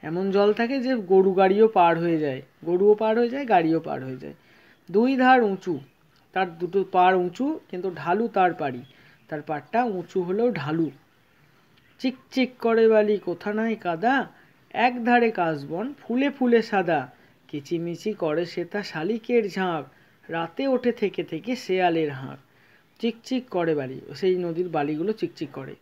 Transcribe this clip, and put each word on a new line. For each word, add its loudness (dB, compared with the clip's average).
এমন -4
জল 4
থাকে -2
যে -2
গরু 4
গাড়িও 6
পার 4
হয়ে 0
যায়, -2
গরুও 4
পার 0
হয়ে 2
যায়, -6
গাড়িও 4
পার -8
হয়ে -10
যায়। -14
দুই 2
ধার 6
উঁচু, -2
তার -4
দুটো -2
পাড় 6
উঁচু, -2
কিন্তু -6
ঢালু -2
তার 2
পাড়ি, -6
তার -8
পাড়টা -4
উঁচু -4
হলেও 0
ঢালু। -2
"চিকচিক -4
করে 4
বালি, 4
কোথা -6
নাই -4
কাদা, -2
এক -2
ধারে 4
কাশবন, -4
ফুলে -2
ফুলে 2
সাদা, -2
কিচিমিচি -6
করে -2
সে -8
তা -8
শালিকের -2
ঝাঁক, -4
রাতে -4
ওঠে 0
থেকে -4
থেকে -6
শেয়ালের 0
হাঁক।" -12
চিকচিক -6
করে 0
বালি, -6
সেই 0
নদীর -4
বালিগুলো -2
চিকচিক -8
করে -14